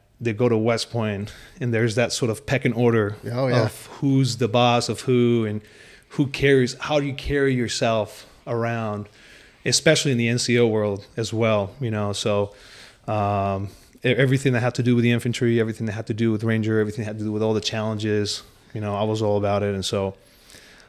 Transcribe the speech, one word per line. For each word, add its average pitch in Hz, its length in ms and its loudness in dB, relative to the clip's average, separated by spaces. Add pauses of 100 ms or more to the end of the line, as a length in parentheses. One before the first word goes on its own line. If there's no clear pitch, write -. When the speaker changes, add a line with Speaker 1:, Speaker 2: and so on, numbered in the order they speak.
(220)
Speaker 1:
they 117 120 -2
go 120 160 2
to 113 80 4
West 113 340 0
Point, 104 420 -4 (260)
and 123 140 -2
there's 113 220 2
that 120 180 2
sort 117 180 -2
of - 140 -8
pecking 127 280 0
order 113 420 2 (160)
Speaker 2:
Oh, 131 160 -2
yeah. 120 160 4
Speaker 1:
of - 220 -4 (140)
who's 135 380 2
the 120 100 0
boss 120 420 4
of 110 120 -6
who 120 440 4
and 104 160 -4 (480)
who 143 180 0
carries, 135 520 2
how 151 200 -2
do 143 60 0
you 139 80 -4
carry 139 400 0
yourself 113 720 -2 (220)
around, 113 600 -4 (560)
especially 143 480 2
in 120 40 0
the 117 120 2
N 120 100 0
C 120 180 2
O 120 100 6
world 104 380 0 (120)
as 110 160 -4
well, 110 380 2 (100)
you 117 100 -4
know? 104 220 -2
So, 101 400 -2 (540)
um, 98 640 -2 (360)
e-, 123 40 2
everything 131 440 2
that 120 80 0
had 120 140 -2
to 127 80 -2
do 120 120 4
with 120 80 4
the 120 80 4
infantry, 117 480 0
everything 113 280 -4
that 104 60 -4
had 110 140 -10
to 117 60 -4
do 113 180 0
with 107 120 -2
Ranger, 110 360 0
everything 107 240 -2
that 104 80 -8
had 110 80 -10
to 107 60 -6
do 107 60 -4
with 107 120 -2
all 110 100 2
the 107 80 0
challenges, 107 840 -2 (300)
you 110 60 -10
know, 104 160 -4
I 101 80 -2
was 110 180 -2
all 104 160 2
about 101 260 0
it. 101 100 0
And 95 100 -4
so 98 320 -4 (720)